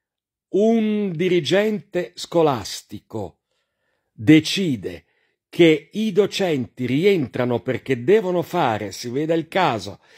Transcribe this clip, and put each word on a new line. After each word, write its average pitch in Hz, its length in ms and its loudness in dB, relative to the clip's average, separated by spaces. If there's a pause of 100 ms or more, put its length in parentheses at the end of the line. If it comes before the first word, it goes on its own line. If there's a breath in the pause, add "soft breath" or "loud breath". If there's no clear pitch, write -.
(480)
un 214 640 0
dirigente 180 1000 -2
scolastico 110 1300 -4 (720)
decide 143 920 2 (440)
che 160 440 4
i 214 200 -2
docenti 165 760 -2
rientrano 127 760 0
perché 120 440 -4
devono 180 380 2
fare, 110 500 -2
si - 160 -12
veda 156 260 -2
il 165 140 -4
caso, 113 520 -2 (180 soft breath)